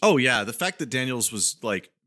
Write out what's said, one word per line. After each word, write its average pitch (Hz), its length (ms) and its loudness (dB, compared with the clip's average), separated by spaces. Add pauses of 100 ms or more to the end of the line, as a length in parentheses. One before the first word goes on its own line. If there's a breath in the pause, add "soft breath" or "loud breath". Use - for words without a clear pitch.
Oh, 196 140 6
yeah. 123 260 4
The 110 100 -8
fact 180 260 -4
that 143 100 -6
Daniels 127 420 -2
was, 104 320 -2
like, 101 260 -4 (180)